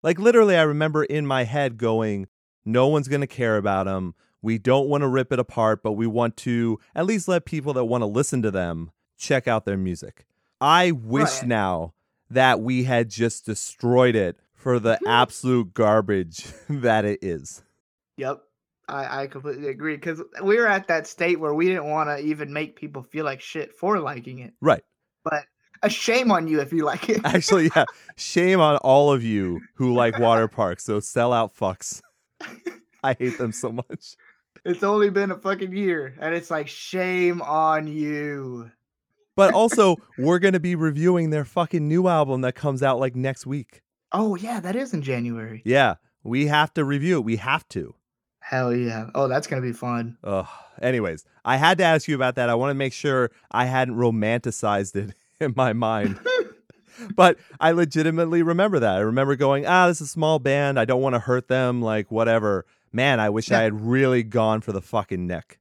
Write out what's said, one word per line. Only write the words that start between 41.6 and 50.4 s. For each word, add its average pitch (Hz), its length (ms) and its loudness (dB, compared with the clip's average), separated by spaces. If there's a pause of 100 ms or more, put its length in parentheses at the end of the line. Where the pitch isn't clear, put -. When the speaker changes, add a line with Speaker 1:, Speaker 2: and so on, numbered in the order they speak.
Speaker 1:
new 180 200 2
album 143 340 2
that 127 120 -2
comes 139 300 -2
out, 131 160 2
like, 131 160 -2
next 131 320 -6
week. 135 340 -10 (300)
Speaker 2:
Oh, 208 240 0
yeah, 220 240 -8
that 180 160 -6
is 254 180 -6
in 156 80 -4
January. 117 640 -6
Speaker 1:
Yeah, 120 300 2 (280)
we 127 240 -2
have 151 280 0
to 156 100 -2
review 143 320 -2
it. 127 80 -2
We 113 120 -2
have 131 320 -4
to. 71 260 -10 (440)
Speaker 2:
Hell 127 360 -4
yeah. 113 400 -6
Oh, 139 120 0
that's 143 200 -2
gonna 131 160 -6
be 123 100 -6
fun. 117 500 -8
Speaker 1:
Ugh. 95 240 -4 (320)